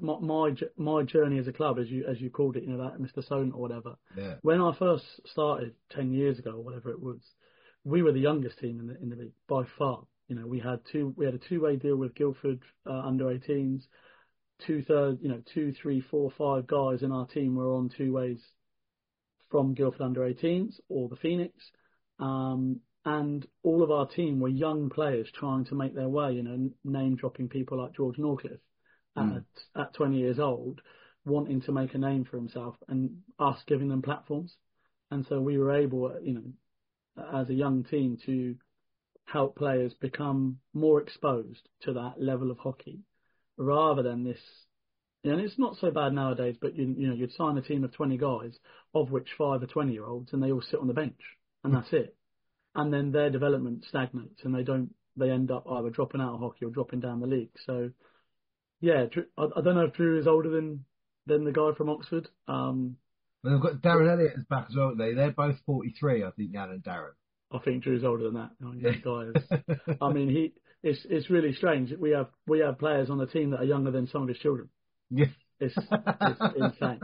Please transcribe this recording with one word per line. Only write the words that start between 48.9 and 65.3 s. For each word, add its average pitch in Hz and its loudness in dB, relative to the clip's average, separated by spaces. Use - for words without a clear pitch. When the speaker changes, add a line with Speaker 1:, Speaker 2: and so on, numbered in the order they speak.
Speaker 1:
of 143 2
which 131 -2
five 139 2
are 127 -8
twenty-year-olds, 123 -4
and 135 2
they 135 2
all 131 2
sit - -2
on 131 -2
the 123 2
bench, 139 -4
and 139 2
that's 123 2
it. 143 0
And 147 0
then 143 0
their 147 4
development 131 0
stagnates, 127 -6
and 131 0
they 127 0
don't, 131 0
they 131 2
end 127 2
up 127 -6
either 120 -2
dropping 135 -2
out 123 -2
of 117 -8
hockey 120 -6
or 117 -4
dropping 123 -4
down 120 -4
the 123 -4
league. 127 -2
So, 123 -4
yeah, 160 4
Drew, 170 -4
I, 151 0
I 170 0
don't 180 6
know 165 6
if 139 0
Drew 165 4
is 151 2
older 160 6
than, 156 -2
than 151 4
the 147 0
guy 151 4
from 151 -2
Oxford. 160 -4
Um, 131 -2
Speaker 2:
Well, 139 4
they've 135 4
got 156 0
Darren 170 8
Elliott 170 4
is 120 -6
back 135 0
as 110 -4
well, 135 4
haven't 113 -4
they? 113 0
They're 143 4